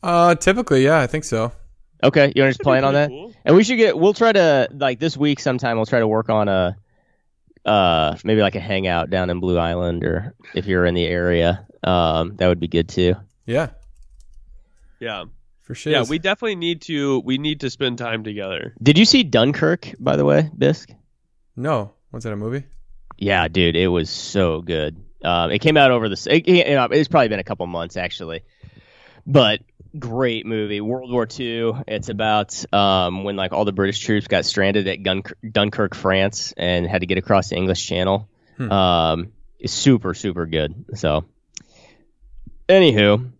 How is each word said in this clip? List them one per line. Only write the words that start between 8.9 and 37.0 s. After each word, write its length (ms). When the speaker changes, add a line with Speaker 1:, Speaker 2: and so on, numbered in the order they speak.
Speaker 2:
down 200
in 100
Blue 180
Island, 460
or 300
if 120
you're 200
in 80
the 120
area, 600
um, 520
that 120
would 120
be 80
good 200
too. 260
Speaker 1:
Yeah. 260
Speaker 3:
Yeah. 240
Speaker 1:
For 120
sure. 180
Speaker 3:
Yeah, 160
we 120
definitely 360
need 260
to, 380
we 180
need 220
to 100
spend 280
time 260
together. 560
Speaker 2:
Did 180
you 60
see 200
Dunkirk, 720
by 180
the 80
way, 320
Bisk? 340
Speaker 1:
No. 360
Was 120
that 80
a 40
movie? 280
Speaker 2:
Yeah, 300
dude, 280
it 120
was 220
so 500
good. 360
Um, 260
it 80
came 180
out 140
over 180
the, 40
s-, 160
it, 200
it, 440
it's 160
probably 200
been 120
a 40
couple 220
months, 300
actually, 460
but 340
great 480
movie. 340
World 300
War 160
Two. 500
It's 220
about, 520
um, 520
when, 120
like, 160
all 120
the 80
British 280
troops 280
got 160
stranded 420
at 160
Gun-, 200
Dunkirk, 440
France, 600
and 300
had 140